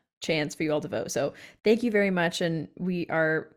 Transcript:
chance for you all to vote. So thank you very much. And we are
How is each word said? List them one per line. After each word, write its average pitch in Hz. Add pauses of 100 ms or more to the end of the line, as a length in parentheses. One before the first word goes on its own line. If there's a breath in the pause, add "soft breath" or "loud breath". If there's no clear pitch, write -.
(220)
chance 160
for -
you 151
all 147
to 151
vote. -
So 135 (300 loud breath)
thank 226
you 240
very 202
much. 175
And 165 (100)
we 180
are 160